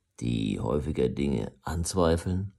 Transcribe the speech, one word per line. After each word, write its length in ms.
die 400
häufiger 480
Dinge 420
anzweifeln? 960